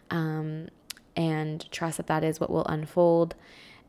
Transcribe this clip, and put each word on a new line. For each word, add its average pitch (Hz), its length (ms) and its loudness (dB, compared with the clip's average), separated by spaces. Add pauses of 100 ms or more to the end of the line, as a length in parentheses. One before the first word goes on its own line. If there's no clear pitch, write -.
(100)
Um, 156 580 -4 (480)
and 156 540 -2
trust 165 260 -6
that 170 120 -8
that 160 140 0
is 160 160 0
what - 120 -2
will 165 160 0
unfold. 165 680 4 (540)